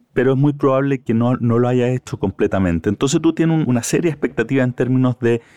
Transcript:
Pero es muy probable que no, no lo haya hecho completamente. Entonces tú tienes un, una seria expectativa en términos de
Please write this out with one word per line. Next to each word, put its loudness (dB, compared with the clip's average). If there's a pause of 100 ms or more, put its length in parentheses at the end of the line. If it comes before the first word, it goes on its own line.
(120)
Pero 2
es 2
muy 2
probable 0
que -2
no, 2
no 0
lo 2
haya 0
hecho -6
completamente. -2
Entonces 0
tú 2
tienes 0
un, 0
una 0
seria -2
expectativa -2
en -2
términos 0
de 0 (160)